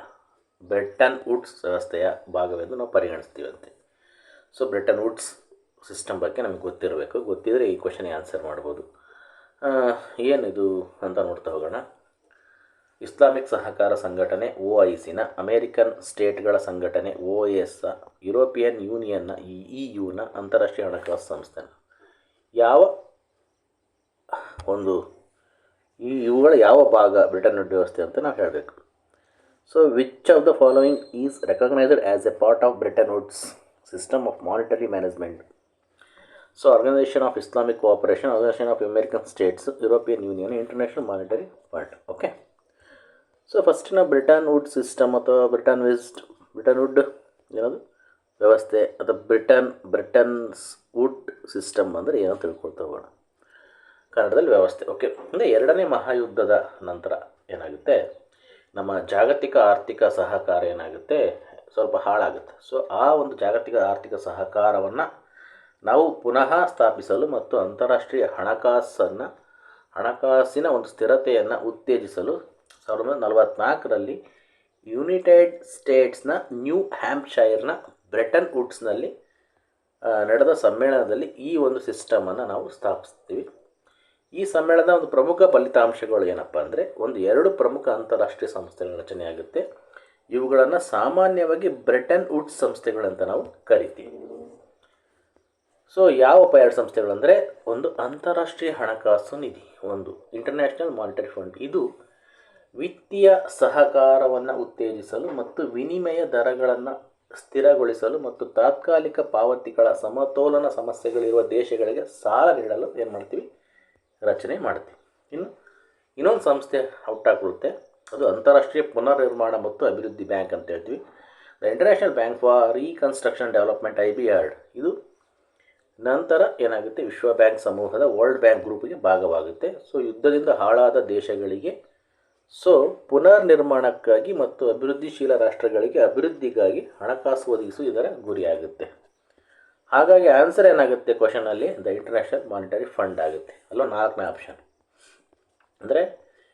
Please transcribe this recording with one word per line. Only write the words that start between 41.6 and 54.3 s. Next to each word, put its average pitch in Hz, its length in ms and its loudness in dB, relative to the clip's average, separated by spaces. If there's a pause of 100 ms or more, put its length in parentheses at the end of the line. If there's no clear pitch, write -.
ಓಕೆ, - 380 -10 (1040)
so 202 100 2
ಫಸ್ಟ್ - 300 0
ನಾವು 185 160 4
ಬ್ರೆಟನ್ 156 380 4
ವುಡ್ 147 220 0
ಸಿಸ್ಟಮ್ 127 460 -2
ಅಥವಾ 123 320 2
ಬ್ರೆಟನ್ 123 360 0
ವುಡ್ಸ್, 123 320 -2 (400)
ಬ್ರೆಟನ್ 127 240 2
ವುಡ್ 135 220 2 (520)
ಏನದು 113 400 -6 (480)
ವ್ಯವಸ್ಥೆ 107 440 4
ಅಥವಾ - 340 -4
ಬ್ರಿಟನ್, 123 540 2 (140)
ಬ್ರಿಟನ್ಸ್ 117 1120 -2
ವುಡ್ 131 340 -2 (160)
ಸಿಸ್ಟಮ್ 92 500 -4
ಅಂದ್ರೆ 120 260 -4
ಏನೋ 92 120 -2
ತಿಳ್ಕೊಳ್ತಾ 82 500 -10
ಹೋಗೋಣ 73 180 -14 (1080)
ಕನ್ನಡದಲ್ಲಿ 110 380 2